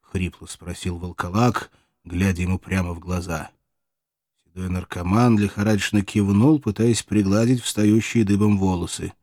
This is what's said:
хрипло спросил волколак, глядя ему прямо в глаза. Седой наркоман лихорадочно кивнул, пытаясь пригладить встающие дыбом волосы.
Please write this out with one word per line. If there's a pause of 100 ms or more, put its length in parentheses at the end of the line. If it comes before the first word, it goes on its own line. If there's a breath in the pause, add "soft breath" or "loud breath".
хрипло
спросил
волколак, (340)
глядя
ему
прямо
в
глаза. (960)
Седой
наркоман
лихорадочно
кивнул,
пытаясь
пригладить
встающие
дыбом
волосы. (100)